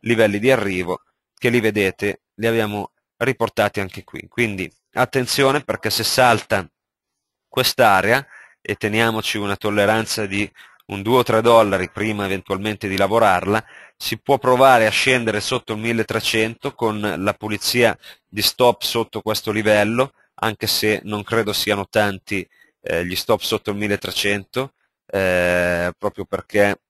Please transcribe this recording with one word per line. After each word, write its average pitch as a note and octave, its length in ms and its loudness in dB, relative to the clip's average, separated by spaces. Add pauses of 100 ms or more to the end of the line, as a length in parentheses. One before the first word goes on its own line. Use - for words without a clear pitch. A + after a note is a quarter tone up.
livelli A2 380 2
di A#2 120 2
arrivo, F#2 520 -2 (340)
che - 120 0
li A#2+ 120 2
vedete, G2+ 640 -2 (120)
li G#2+ 120 -4
abbiamo G#2+ 460 -2 (240)
riportati A2+ 640 -2
anche F#2+ 240 -10
qui. - 240 -16
Quindi G2 420 -4 (220)
attenzione C3+ 720 0
perché G#2+ 280 -4
se A2 140 -4
salta A2 600 2 (840)
quest'area, A#2 760 2 (360)
e G#2 140 -4
teniamoci A2 640 -2
una G2+ 180 -4
tolleranza G#2 720 0
di G2 220 -4 (380)
un G2+ 160 -8
due A#2 160 2
o B2 40 2
tre A2 180 2
dollari G#2+ 500 4
prima G#2 340 -4
eventualmente G2 640 -6
di G2 100 -4
lavorarla, G2 680 2 (320)
si - 220 -8
può C#3 200 0
provare B2+ 480 6
a G#2+ 40 2
scendere A2+ 500 0
sotto A#2+ 320 -4
il G#2+ 80 -6
milletrecento A2+ 920 -2
con G#2+ 280 -2 (180)
la G2 160 -2
pulizia G#2+ 640 -2 (280)
di G2+ 160 -8
stop - 400 2
sotto A2+ 380 -4
questo A2 300 -4
livello, G#2+ 640 0 (220)
anche A2 340 -4
se G#2+ 340 0
non G#2 220 -8
credo A2 280 -2
siano G2+ 360 -2
tanti, G2+ 600 -2 (320)
eh, E2+ 240 -4
gli F2 120 -6
stop - 240 0
sotto - 300 -4
il G2+ 60 -6
milletrecento, G2+ 1000 -4 (300)
eh, F2 960 0
proprio G2+ 260 -6
perché G2+ 640 0